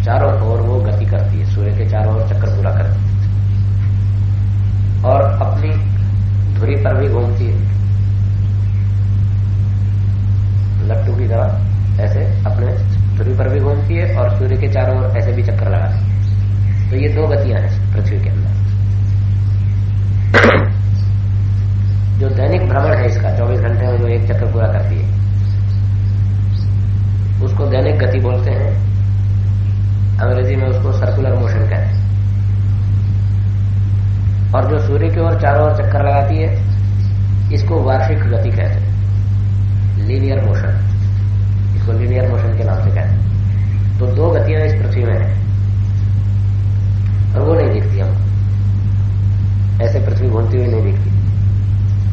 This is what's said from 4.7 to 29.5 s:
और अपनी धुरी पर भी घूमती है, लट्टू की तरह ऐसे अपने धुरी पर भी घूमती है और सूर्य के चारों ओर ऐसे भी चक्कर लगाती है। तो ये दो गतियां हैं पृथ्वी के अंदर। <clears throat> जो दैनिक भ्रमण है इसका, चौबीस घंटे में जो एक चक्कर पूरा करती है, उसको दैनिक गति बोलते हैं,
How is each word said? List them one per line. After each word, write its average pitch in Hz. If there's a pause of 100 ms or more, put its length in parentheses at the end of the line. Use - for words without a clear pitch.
और 127
अपनी - (920)
धुरी -
पर -
भी -
घूमती -
है, - (3000)
लट्टू 98
की 98
तरह -
ऐसे 101 (300)
अपने 101 (500)
धुरी -
पर 135
भी 139
घूमती 143
है 175
और -
सूर्य -
के -
चारों 127
ओर -
ऐसे 101
भी -
चक्कर 101
लगाती -
है। - (720)
तो -
ये 139
दो 151
गतियां -
हैं -
पृथ्वी 101
के 98
अंदर। 98 (3500)
<clears throat> -
जो 135
दैनिक 151
भ्रमण 147
है -
इसका, -
चौबीस -
घंटे 123
में 120
जो -
एक -
चक्कर -
पूरा 113
करती 98
है, - (2250)
उसको -
दैनिक 135
गति 131
बोलते 123
हैं, - (1200)